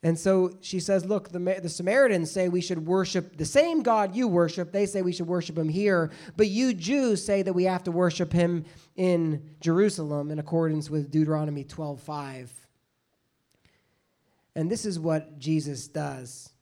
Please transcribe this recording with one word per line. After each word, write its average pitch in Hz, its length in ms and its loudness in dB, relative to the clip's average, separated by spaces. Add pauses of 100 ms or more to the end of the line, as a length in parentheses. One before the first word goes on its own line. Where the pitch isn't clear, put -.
And 165 160 2
so 185 440 2
she - 180 -6
says, 185 260 0
"Look, 196 260 -4
the, 175 100 -8 (200)
the 175 80 -6
Samaritans 185 640 2
say 185 180 0
we 180 120 0
should 175 260 -4
worship 185 500 0
the 151 80 -4
same 311 380 4
God 214 320 2
you 240 140 0
worship. 170 420 2
They 202 160 0
say 196 160 -2
we 180 100 0
should 170 140 -4
worship 170 320 -2
him 160 100 0
here. 175 440 2 (240)
But 214 100 4
you 233 260 2
Jews 214 520 0
say 202 180 0
that 190 100 -2
we 180 120 2
have 185 180 0
to 185 80 -4
worship 170 420 0
him 170 320 2 (300)
in 170 680 0
Jerusalem 165 680 0
in 156 80 -6
accordance 156 500 -2
with 147 220 -4
Deuteronomy 151 540 0
twelve 147 360 -10
five." 135 520 -12 (2000)
And 160 160 -2
this 220 160 -4
is 180 140 -4
what 156 400 -4
Jesus 143 480 -4
does. 139 640 -10 (120)